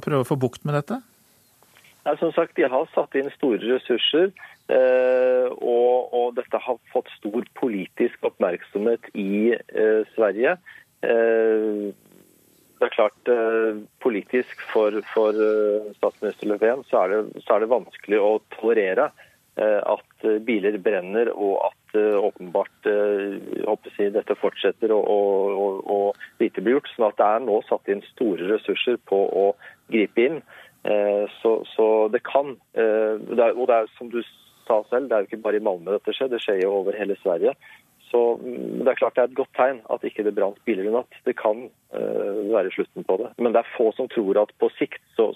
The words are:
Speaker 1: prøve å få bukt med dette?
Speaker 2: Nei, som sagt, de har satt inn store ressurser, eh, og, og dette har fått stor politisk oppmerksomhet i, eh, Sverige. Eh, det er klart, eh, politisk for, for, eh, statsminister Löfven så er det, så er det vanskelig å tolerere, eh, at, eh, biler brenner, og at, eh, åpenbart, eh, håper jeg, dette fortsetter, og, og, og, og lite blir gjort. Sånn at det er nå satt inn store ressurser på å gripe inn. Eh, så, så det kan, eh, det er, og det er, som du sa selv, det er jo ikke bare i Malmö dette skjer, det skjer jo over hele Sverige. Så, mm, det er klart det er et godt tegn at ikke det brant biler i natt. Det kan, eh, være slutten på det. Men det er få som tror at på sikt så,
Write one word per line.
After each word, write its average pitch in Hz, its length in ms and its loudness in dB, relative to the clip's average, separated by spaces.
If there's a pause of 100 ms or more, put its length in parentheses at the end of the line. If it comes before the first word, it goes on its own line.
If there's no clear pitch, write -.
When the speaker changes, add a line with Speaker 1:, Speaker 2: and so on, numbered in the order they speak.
Speaker 1:
prøve 143 180 0
å 120 80 -2
få 151 100 0
bukt 127 240 -2
med 147 140 0
dette? 214 220 -6 (1040)
Speaker 2:
Nei, 147 160 0
som 165 160 0
sagt, 165 180 0
de 147 140 2
har 135 240 0
satt - 240 -2
inn 139 160 -2
store 120 320 0
ressurser, 127 640 0 (400)
eh, 127 880 4
og, 123 560 2
og 120 240 0
dette 113 240 -4
har 123 160 -4 (160)
fått - 240 -2
stor 110 400 -6
politisk 113 720 -2
oppmerksomhet 104 880 -2
i, 104 400 0
eh, 107 560 0
Sverige. 113 400 0 (480)
Eh, 113 880 2 (840)
det 123 100 0
er - 80 -2
klart, - 380 0
eh, 113 500 0 (220)
politisk 120 680 -2
for, 107 400 0
for, 107 240 2
eh, 107 640 0
statsminister 104 560 -4
Löfven 113 320 0
så 117 160 2
er 92 140 0
det, - 320 -6
så 117 80 4
er 104 100 2
det 117 80 0
vanskelig 104 480 -2
å 104 140 2 (180)
tolerere, 110 560 0 (480)
eh, 107 240 2
at, - 300 -4 (160)
eh, 107 180 2
biler 107 320 0
brenner, 98 560 -2
og 98 380 0
at, - 240 -8
eh, 107 240 2
åpenbart, 98 720 -4
eh, 101 720 -2
håper - 340 -6
jeg, 101 160 0
dette 104 220 -2
fortsetter, 104 560 -2
og, 107 160 2
og, 101 480 2
og, 98 320 -2
og 101 560 -2
lite 98 180 -2
blir 113 140 2
gjort. - 180 -4
Sånn 113 140 2
at 104 100 -4
det 104 140 4
er 117 160 -2
nå 107 220 2
satt - 180 -4
inn 101 240 -2
store 92 400 -2
ressurser 110 560 -2
på 98 160 2
å 98 220 2 (420)
gripe 113 400 2
inn. 151 160 -4 (400)
Eh, 104 560 0
så, 113 160 2 (160)
så 110 160 2 (240)
det 120 160 -4
kan, 139 300 0 (180)
eh, 110 480 2
det 117 160 -4
er, 117 160 4
og 123 160 0
det 117 80 6
er, 110 160 -2
som 120 160 -16
du 117 80 -4 (480)
sa 107 240 2
selv, 127 160 -2
det 117 80 0
er 104 80 2
jo - 80 -16
ikke 110 160 -10
bare 104 160 0
i - 0 -
Malmö 92 320 -2
dette 107 180 -4
skjer, 135 160 -4
det 120 140 -4
skjer 95 220 0
jo 98 180 2
over 98 160 -4
hele 98 240 -4
Sverige. 95 320 0 (560)
Så, 120 80 2 (180)
mm, 123 480 -8
det 131 60 4
er 120 80 0
klart 123 160 0
det 127 80 4
er 123 80 -2
et 131 80 -8
godt - 180 -4
tegn 127 220 2 (120)
at 120 140 -6
ikke 113 220 -4
det 101 80 -2
brant 101 320 -2
biler 98 180 0
i 107 80 -2
natt. - 320 -4
Det 123 140 0
kan, 110 260 0 (300)
eh, 101 420 -4 (160)
være 95 220 0
slutten - 320 -6
på 95 160 2
det. 117 80 -10 (100)
Men 117 140 2
det 117 80 4
er - 100 -16
få 113 240 2
som 127 140 -6
tror 101 320 2
at - 180 -10
på 113 160 4
sikt - 240 -4 (160)
så, 113 180 2